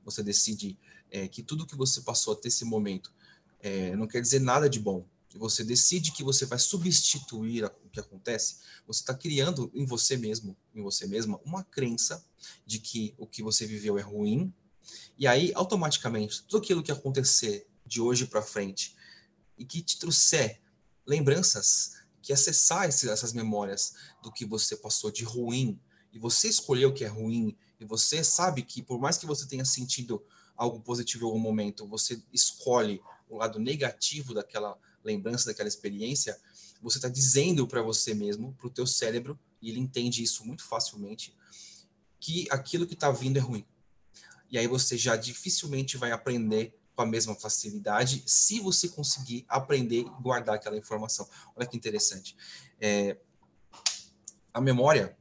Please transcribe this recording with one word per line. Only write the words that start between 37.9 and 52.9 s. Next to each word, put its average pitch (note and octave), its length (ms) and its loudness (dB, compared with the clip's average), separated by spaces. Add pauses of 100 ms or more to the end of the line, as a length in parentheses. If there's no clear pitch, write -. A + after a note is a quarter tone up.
mesmo, G#2 400 -4
pro B2 160 -12
teu B2+ 160 -2
cérebro, B2 500 -2 (240)
e A2+ 100 -10
ele A#2 100 -6
entende A#2+ 420 -2
isso A2+ 240 -4
muito - 160 -12
facilmente, G#2+ 720 -8 (840)
que D#3+ 300 -4
aquilo D3+ 360 0
que F3 80 -10
tá C#3+ 160 2
vindo C3 280 2
é - 20 4
ruim. A#2+ 260 -4 (840)
E B2+ 80 -6
aí A#2 120 2
você B2+ 280 2
já A#2 200 2
dificilmente C3+ 800 -4
vai A#2+ 160 -2
aprender A2+ 640 0 (160)
com - 80 0
a A2+ 40 4
mesma A2 280 0
facilidade, G#2+ 880 -2
se - 360 4
você F#3 280 2
conseguir B2 600 -4
aprender B2+ 540 0
e C3 200 -10
guardar A#2 320 0
aquela G#2+ 240 -4
informação. G#2+ 500 -6 (280)
Olha A#2+ 100 -4
que A#2+ 100 -10
interessante. G#2 600 -2 (440)
É, G2+ 380 2 (1300)